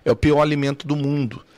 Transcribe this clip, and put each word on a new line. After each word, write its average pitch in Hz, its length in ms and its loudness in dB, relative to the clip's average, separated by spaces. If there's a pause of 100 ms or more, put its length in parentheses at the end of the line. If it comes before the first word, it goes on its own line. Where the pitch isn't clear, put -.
é - 80 0
o 113 40 4
pior 151 260 2
alimento 143 460 -2
do 147 80 -2
mundo. 139 480 -4 (140)